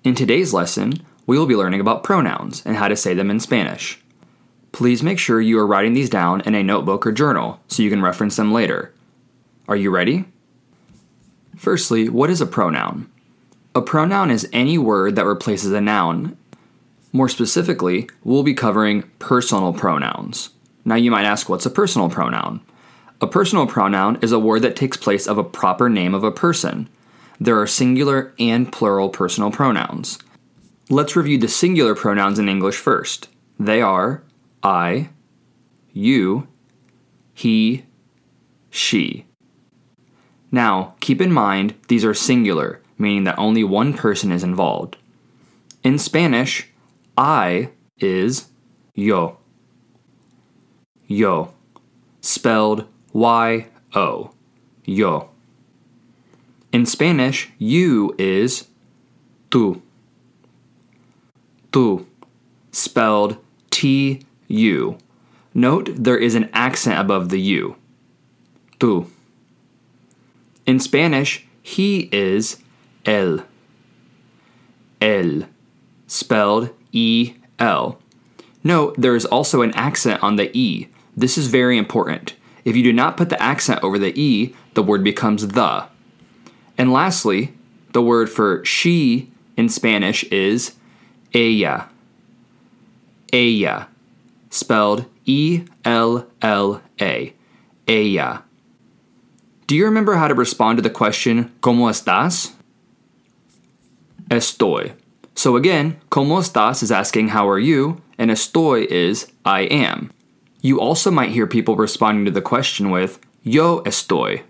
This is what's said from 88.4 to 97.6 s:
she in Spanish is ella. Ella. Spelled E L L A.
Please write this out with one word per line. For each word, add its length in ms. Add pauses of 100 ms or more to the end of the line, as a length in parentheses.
she 640 (260)
in 120
Spanish 560
is 480 (600)
ella. 560 (1400)
Ella. 540 (640)
Spelled 540 (200)
E 380 (220)
L 420 (160)
L 400 (180)
A. 320 (540)